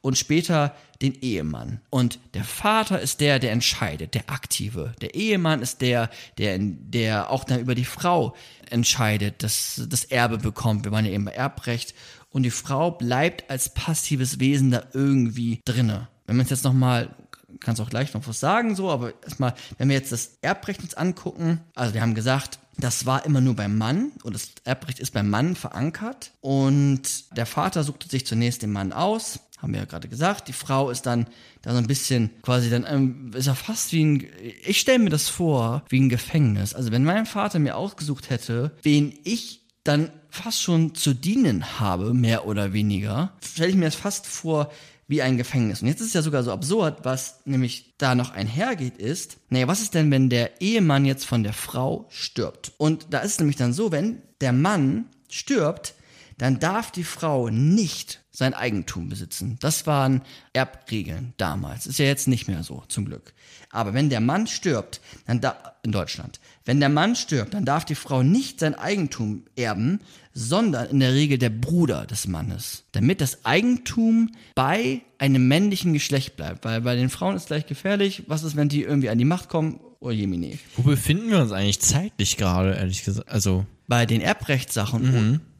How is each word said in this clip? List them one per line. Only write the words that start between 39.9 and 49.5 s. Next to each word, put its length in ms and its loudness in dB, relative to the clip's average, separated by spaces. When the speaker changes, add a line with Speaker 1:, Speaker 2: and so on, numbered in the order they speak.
Speaker 1:
fast 320 -6
schon 320 2
zu 200 2
dienen 640 0
habe, 360 0
mehr 320 2
oder 260 -2
weniger, 680 0
stell 280 -2
ich 60 4
mir 80 6
das 100 0
fast 320 -8
vor 460 -2
wie 140 0
ein 160 2
Gefängnis. 460 0
Und 60 2
jetzt 120 0
ist 80 -4
es 60 -6
ja 80 4
sogar 200 0
so 100 -2
absurd, 520 -2
was 400 -6
nämlich 540 -2
da 160 2
noch 180 0
einhergeht, 640 -4
ist, 400 -6